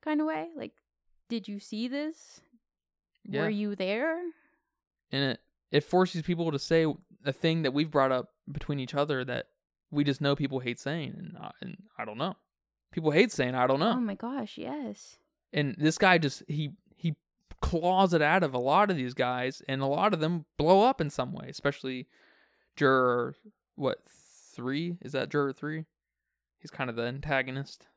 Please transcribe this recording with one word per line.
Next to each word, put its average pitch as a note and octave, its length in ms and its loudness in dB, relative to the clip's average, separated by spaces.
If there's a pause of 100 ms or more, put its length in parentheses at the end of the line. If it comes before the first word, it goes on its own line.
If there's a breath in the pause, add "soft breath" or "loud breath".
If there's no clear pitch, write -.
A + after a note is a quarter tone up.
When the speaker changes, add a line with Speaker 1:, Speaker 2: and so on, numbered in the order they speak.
Speaker 1:
kind D4+ 180 0
of D4+ 60 0
way. D#4+ 280 -6
Like, - 180 -10 (560)
"Did A3+ 180 -6
you G3+ 120 -10
see A3 280 -6
this? D4+ 540 -8 (800)
Speaker 2:
Yeah. D3+ 200 -4
Speaker 1:
Were G#3+ 60 0
you G#3 260 -4
there?" A#3 440 -2 (920)
Speaker 2:
And C3+ 200 -2
it, - 80 -6 (320)
it D3 120 2
forces F#3 380 2
people E3 300 -2
to C#3+ 80 -2
say E3 260 4 (400)
a C#3 80 -2
thing E3 300 0
that C3 100 0
we've D3+ 180 2
brought C3+ 200 4
up B2+ 180 0 (220)
between C#3+ 280 -6
each B2+ 140 -8
other C#3+ 320 0
that B2 220 -6 (420)
we D3 140 2
just C#3+ 180 2
know C#3+ 140 2
people C3 240 -4
hate B2 200 -6
saying, D3 380 -6
and - 200 -14
I, - 140 -14 (100)
and - 160 -12 (200)
I A2+ 80 -8
don't G#2+ 120 -12
know. E3 180 -4 (560)
People D#3 200 0
hate G#3 200 6
saying, B2+ 240 0
"I B2+ 120 4
don't C3+ 120 4
know." A3 140 2
Speaker 1:
Oh B3+ 80 -2
my G#3+ 140 -4
gosh, A#3+ 420 -8
yes. B3+ 600 -10 (360)
Speaker 2:
And C#3+ 260 0
this D#3 180 2
guy F#3 200 6
just, D3+ 300 0
he, D3 240 -4 (220)
he D#3+ 220 -4 (460)
claws F3+ 520 4
it D#3+ 80 6
out E3 220 4
of C#3 100 -2
a B2+ 60 -2
lot E3+ 320 4
of F3 60 0
these B2+ 160 -4
guys, B2+ 560 -2
and C3+ 120 -2
a C3+ 40 0
lot F3 280 2
of E3 60 -2
them D#3+ 260 -2 (120)
blow F#3 260 6
up C4 160 2
in D#3 100 -2
some B2+ 220 -6
way, C3+ 180 -10
especially C3 580 -4 (680 soft breath)
juror, B2+ 580 2 (420)
what, C3+ 240 -2 (100)
three? D3+ 920 -8
Is C#3 120 -12
that - 160 -2
juror C#3 240 0
three? D#3 320 -8 (760)
He's - 100 -20
kind B2+ 200 -6
of A2+ 80 -6
the A#2 60 -2
antagonist. C3+ 920 -6